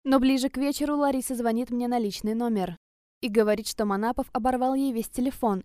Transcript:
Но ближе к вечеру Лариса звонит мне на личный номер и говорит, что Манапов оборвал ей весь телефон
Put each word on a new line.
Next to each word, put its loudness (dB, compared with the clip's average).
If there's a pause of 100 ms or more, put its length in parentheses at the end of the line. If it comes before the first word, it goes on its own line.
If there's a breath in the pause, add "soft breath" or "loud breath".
Но 4
ближе 2
к -10
вечеру -2
Лариса 0
звонит 0
мне -2
на 0
личный -2
номер -2 (420)
и -2
говорит, 2
что -2
Манапов -2
оборвал 0
ей 0
весь -4
телефон -2